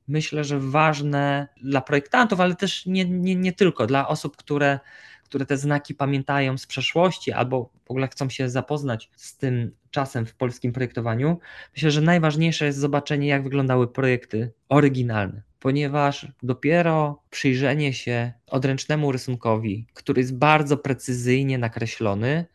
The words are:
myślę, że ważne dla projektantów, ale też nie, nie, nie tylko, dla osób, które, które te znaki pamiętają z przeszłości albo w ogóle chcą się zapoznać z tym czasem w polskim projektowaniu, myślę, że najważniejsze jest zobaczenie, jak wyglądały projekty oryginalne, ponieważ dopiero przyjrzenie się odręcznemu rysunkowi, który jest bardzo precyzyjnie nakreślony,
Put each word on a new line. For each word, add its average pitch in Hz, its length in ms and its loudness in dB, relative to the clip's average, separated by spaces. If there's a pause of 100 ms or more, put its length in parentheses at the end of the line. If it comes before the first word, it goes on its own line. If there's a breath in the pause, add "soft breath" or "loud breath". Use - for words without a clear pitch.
myślę, 151 360 -2
że 143 160 -2
ważne 143 880 0 (140)
dla 135 200 0
projektantów, 185 580 2
ale 180 160 2
też - 300 -4
nie, 185 200 0
nie, 180 300 0
nie 185 180 0
tylko, 156 340 2
dla 135 200 2
osób, 151 300 -4
które, 143 420 0 (440 loud breath)
które 135 220 -4
te 143 120 -2
znaki 147 380 -2
pamiętają 139 600 0
z - 80 -10
przeszłości 160 640 0
albo 120 380 -2 (160)
w - 60 -12
ogóle 131 160 -2
chcą 135 220 -6
się 127 200 -4
zapoznać 131 680 -4
z - 220 -20
tym 123 340 -2 (200)
czasem 127 340 -4
w - 100 -16
polskim 123 380 -4
projektowaniu, 123 640 -2 (360 loud breath)
myślę, 151 160 0
że 151 100 2
najważniejsze 160 640 2
jest 143 140 0
zobaczenie, 143 480 0
jak 139 160 2
wyglądały 131 440 2
projekty 123 640 -2 (180)
oryginalne, 120 720 2 (180)
ponieważ 143 680 0 (160)
dopiero 151 840 0
przyjrzenie 135 640 0
się 120 400 -4 (140)
odręcznemu 139 640 0
rysunkowi, 113 800 -2
który 139 280 -2
jest 127 160 -2
bardzo 147 400 4
precyzyjnie 131 800 0
nakreślony, 117 960 -2